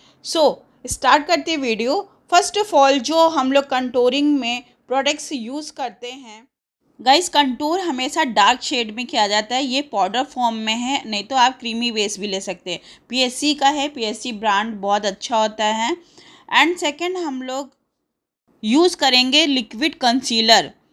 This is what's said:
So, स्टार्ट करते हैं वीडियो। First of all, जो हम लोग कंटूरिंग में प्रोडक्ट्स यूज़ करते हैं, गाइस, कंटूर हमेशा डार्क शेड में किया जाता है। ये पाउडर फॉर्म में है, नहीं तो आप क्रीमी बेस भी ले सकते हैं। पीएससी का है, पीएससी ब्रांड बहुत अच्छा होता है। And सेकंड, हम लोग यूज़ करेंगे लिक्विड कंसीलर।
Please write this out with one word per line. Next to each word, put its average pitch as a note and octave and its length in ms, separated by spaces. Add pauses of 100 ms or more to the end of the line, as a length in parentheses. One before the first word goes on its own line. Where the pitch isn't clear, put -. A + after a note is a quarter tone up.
(240)
So, C#4+ 300 (320)
स्टार्ट C#4 400
करते E4+ 240
हैं D#4+ 80
वीडियो। A#3+ 380 (380)
First F#4 240
of G#4 160
all, C#4 260
जो D#4+ 280
हम C4 240
लोग C#4 120
कंटूरिंग B3+ 720
में A#3+ 260 (240)
प्रोडक्ट्स C4+ 440
यूज़ C#4 400
करते B3 400
हैं, A#3 340 (540)
गाइस, C#4 280
कंटूर D4 520
हमेशा D4 440
डार्क A3+ 380
शेड A3+ 340
में B3 100
किया A3 220
जाता G#3+ 280
है। C4+ 80
ये C4 180
पाउडर G#3 420
फॉर्म A#3+ 320
में A3 200
है, B3 320
नहीं G#3 160
तो C4+ 120
आप B3+ 240
क्रीमी A#3 320
बेस G#3 280
भी G3+ 60
ले F#3+ 140
सकते F#3 300
हैं। E3+ 100 (280)
पीएससी B3+ 460
का C#4+ 140
है, C#4+ 200
पीएससी A#3+ 440
ब्रांड G#3+ 480
बहुत G3+ 260
अच्छा G#3+ 300
होता A3 280
है। A3+ 320 (600)
And D#4+ 220
सेकंड, E4+ 380
हम C#4+ 260
लोग C4 300 (880)
यूज़ D#4 340
करेंगे C4 500
लिक्विड C4+ 480
कंसीलर। A3+ 760 (220)